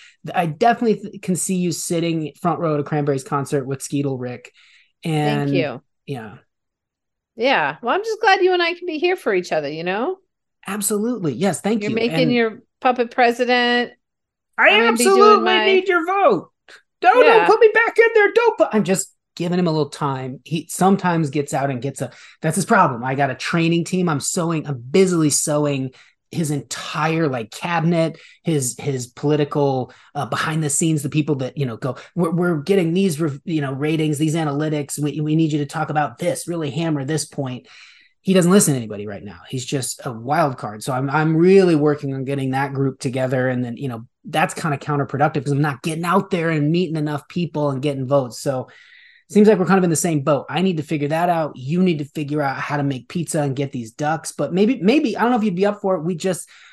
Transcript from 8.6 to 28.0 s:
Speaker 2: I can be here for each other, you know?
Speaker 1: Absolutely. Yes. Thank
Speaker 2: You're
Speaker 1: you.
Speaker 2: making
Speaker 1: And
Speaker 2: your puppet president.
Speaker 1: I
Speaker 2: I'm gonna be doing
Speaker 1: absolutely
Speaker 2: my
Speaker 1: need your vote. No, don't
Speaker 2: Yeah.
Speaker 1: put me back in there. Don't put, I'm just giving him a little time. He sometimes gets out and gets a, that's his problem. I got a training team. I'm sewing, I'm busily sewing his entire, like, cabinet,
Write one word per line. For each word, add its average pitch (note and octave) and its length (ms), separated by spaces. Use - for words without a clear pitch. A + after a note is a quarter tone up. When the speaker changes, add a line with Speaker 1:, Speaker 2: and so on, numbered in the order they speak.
Speaker 2:
I E4+ 140
can F4 100
be D#4 140
here F4 160
for C4 180
each F3+ 180
other, D#3 160
you D#3 160
know? A3+ 340
Speaker 1:
Absolutely. G#3 680
Yes. E3 280
Thank G#3 200
Speaker 2:
You're G#3 80
Speaker 1:
you. A3 60
Speaker 2:
making A#3 240
Speaker 1:
And B3 140
Speaker 2:
your A#3 280
puppet B3 280
president. A#3+ 840
Speaker 1:
I C4 100
Speaker 2:
I'm A3+ 140
gonna A#3 140
be A#3+ 60
doing G4 100
Speaker 1:
absolutely G#4 320
Speaker 2:
my - 200
Speaker 1:
need F#4+ 220
your F4 180
vote. F4+ 460
No, F4+ 120
don't B4+ 120
Speaker 2:
Yeah. A4+ 220
Speaker 1:
put A4+ 120
me A4 140
back A4+ 240
in A#4 160
there. G4+ 180
Don't A4+ 280
put, G3+ 140
I'm G#3+ 100
just F3 280
giving F3 220
him F3+ 80
a E3 60
little D3+ 180
time. C3 540
He C#3+ 260
sometimes F3+ 600
gets C#3+ 200
out C#3 200
and B2 100
gets C3+ 180
a, B2 120
that's D#3 140
his F#3 80
problem. D3+ 380
I C3 120
got C3+ 160
a B2 40
training E3 500
team. F3+ 220
I'm D3+ 120
sewing, D#3+ 480
I'm C#3 120
busily D#3+ 520
sewing C#3+ 640
his D3+ 200
entire, D#3+ 800
like, B2+ 240
cabinet, E3 680